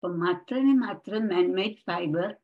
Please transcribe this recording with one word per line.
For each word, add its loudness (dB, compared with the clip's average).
તો -4
માત્ર -4
ને 4
માત્ર 0
મેનમેડ 0
ફાઈબર -2